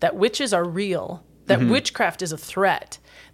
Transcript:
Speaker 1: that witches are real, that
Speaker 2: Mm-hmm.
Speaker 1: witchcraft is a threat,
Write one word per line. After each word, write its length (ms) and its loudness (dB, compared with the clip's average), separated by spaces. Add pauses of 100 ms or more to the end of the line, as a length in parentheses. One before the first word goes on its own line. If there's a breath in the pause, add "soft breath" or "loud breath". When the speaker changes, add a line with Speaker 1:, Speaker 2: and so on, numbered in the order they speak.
Speaker 1:
that 160 2
witches 380 0
are 100 2
real, 600 -4 (220)
that 140 4
Speaker 2:
Mm-hmm. 100 4
Speaker 1:
witchcraft 520 0
is 100 -4
a 60 -8
threat, 600 -2 (360 loud breath)